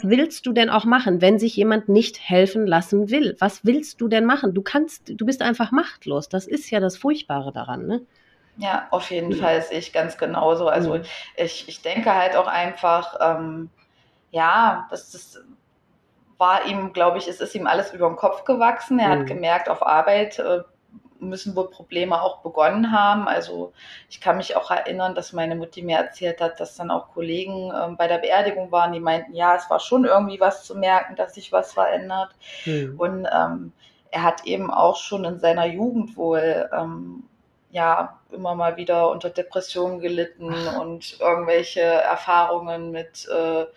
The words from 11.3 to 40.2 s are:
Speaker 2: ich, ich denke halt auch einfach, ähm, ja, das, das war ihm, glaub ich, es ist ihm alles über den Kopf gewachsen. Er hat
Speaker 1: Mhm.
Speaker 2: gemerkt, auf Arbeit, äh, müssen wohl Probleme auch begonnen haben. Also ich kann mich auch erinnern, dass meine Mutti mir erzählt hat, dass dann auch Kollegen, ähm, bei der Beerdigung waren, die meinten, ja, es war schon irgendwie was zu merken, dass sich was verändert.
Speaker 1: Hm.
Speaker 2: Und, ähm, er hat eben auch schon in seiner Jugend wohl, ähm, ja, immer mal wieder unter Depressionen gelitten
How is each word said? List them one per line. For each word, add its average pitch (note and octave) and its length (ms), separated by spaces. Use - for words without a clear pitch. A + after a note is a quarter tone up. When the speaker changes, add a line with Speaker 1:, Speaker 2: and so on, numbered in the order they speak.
Speaker 2:
ich, - 320
ich - 120
denke G#3 320
halt F#3 220
auch F3+ 120
einfach, F3 760
ähm, D#3+ 480
ja, F3+ 600
das, - 200
das - 300
war F#3 280
ihm, F#3+ 260
glaub F3 240
ich, - 140
es - 100
ist - 160
ihm F#3+ 120
alles G3 260
über F3 140
den E3+ 100
Kopf - 260
gewachsen. A#3+ 560
Er G3+ 120
hat F3+ 80
Speaker 1:
Mhm. C#3 80
Speaker 2:
gemerkt, E3+ 420
auf - 160
Arbeit, G3+ 540
äh, F3+ 200
müssen F#3 360
wohl F#3 140
Probleme F3 520
auch F#3 200
begonnen E3+ 500
haben. G#3 360
Also F3 460
ich - 120
kann D#3+ 160
mich - 180
auch - 160
erinnern, F#3 440
dass F3 180
meine E3 220
Mutti E3 260
mir E3 160
erzählt E3+ 440
hat, E3 180
dass E3+ 160
dann E3+ 160
auch E3 220
Kollegen, F#3 640
ähm, E3+ 220
bei E3+ 100
der E3+ 120
Beerdigung F#3 520
waren, F3 220
die E3+ 60
meinten, E3 360
ja, F3 200
es F3 140
war D#3+ 100
schon B3+ 260
irgendwie G3 340
was G3 240
zu - 120
merken, F#3 400
dass F#3 200
sich - 160
was F#3 220
verändert. F#3+ 560
Speaker 1:
Hm. C#3+ 340
Speaker 2:
Und, F#3 340
ähm, E3+ 400
er E3 120
hat E3+ 220
eben F#3+ 260
auch F3 260
schon G3 260
in F3 160
seiner E3+ 280
Jugend G#3+ 500
wohl, D#3+ 560
ähm, E3 500
ja, E3+ 480
immer F3+ 240
mal E3+ 220
wieder E3+ 340
unter F3 180
Depressionen F3+ 680
gelitten E3+ 520